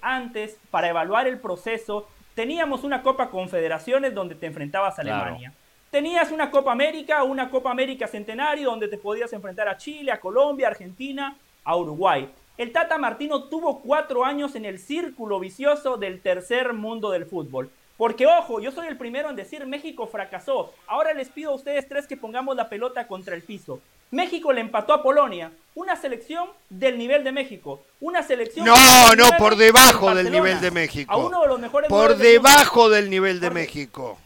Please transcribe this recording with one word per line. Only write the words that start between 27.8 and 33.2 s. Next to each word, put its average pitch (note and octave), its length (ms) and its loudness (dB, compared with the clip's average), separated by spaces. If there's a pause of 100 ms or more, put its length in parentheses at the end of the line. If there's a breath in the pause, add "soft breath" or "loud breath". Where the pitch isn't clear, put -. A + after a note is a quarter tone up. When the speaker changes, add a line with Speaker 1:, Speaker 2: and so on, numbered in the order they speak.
Speaker 1:
una E4 240 -4
selección A3+ 420 -4
Speaker 3:
No, A#3 80 10
Speaker 1:
que B3 420 12
Speaker 3:
no, A#3 100 8
Speaker 1:
jugaba A#3 120 8
Speaker 3:
por G#3+ 140 4
Speaker 1:
en G#3 80 0
Speaker 3:
debajo A3+ 480 8
del F#3 80 2
Speaker 1:
Barcelona, F#3 200 0
Speaker 3:
nivel F#3 240 2
de F3+ 120 -2
México. D#3 400 -4
Speaker 1:
a G#3 60 0
uno F4 240 -2
de D4 40 2
los B3+ 140 -2
mejores C#4+ 280 -2
Speaker 3:
Por G#3+ 200 4
Speaker 1:
nueve G#3+ 160 4
del A#3 180 10
mundo. A#3+ 80 8
Speaker 3:
debajo A#3+ 400 8
del G#3 200 2
nivel F#3+ 280 -2